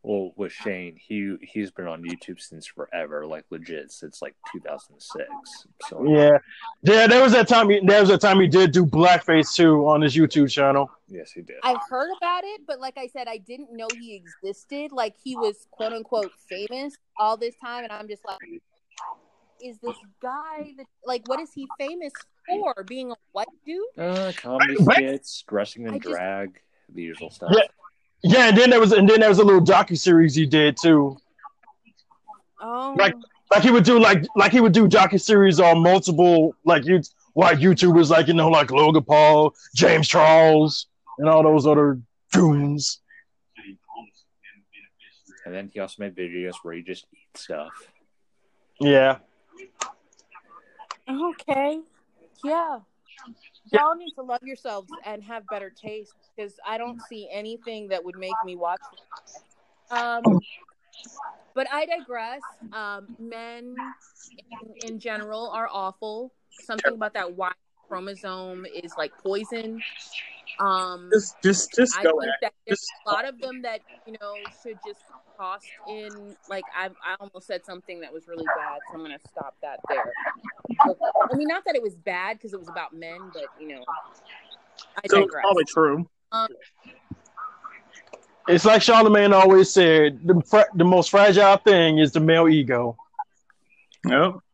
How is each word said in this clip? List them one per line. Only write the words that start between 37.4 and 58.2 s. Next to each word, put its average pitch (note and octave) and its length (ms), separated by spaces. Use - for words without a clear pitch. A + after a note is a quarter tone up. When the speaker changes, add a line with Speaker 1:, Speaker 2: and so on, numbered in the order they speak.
Speaker 2:
YouTubers, E3+ 520
like, D#3+ 200
you E3+ 40
know, E3 140
like D3+ 240
Logan D3+ 320
Paul, D3+ 500
James D#3+ 320
Charles, D#3 800
and D3 100
all D#3+ 160
those D#3 240
other D3 320
goons. D3 720
Speaker 1:
And F2 80
then G2 200
he G#2+ 80
also F#2+ 180
made G2 160
videos F2+ 460
where E2 120
he E2+ 80
just F2+ 300
eats - 320
stuff. D#2 300
Speaker 2:
Yeah. C3+ 380
Speaker 3:
Okay. D4+ 720
Yeah. D4+ 360
Speaker 2:
Yeah. G#3+ 100
Speaker 3:
Y'all D#4 140
need E4+ 180
to C4 80
love B3 220
yourselves A#3+ 500
and G#3+ 180
have G#3+ 260
better G3 200
taste. G#3+ 460
'cause G#3 280
I A3 120
don't A#3 240
see G#3 300
anything G#3+ 580
that F3+ 140
would F3+ 140
make F#3+ 260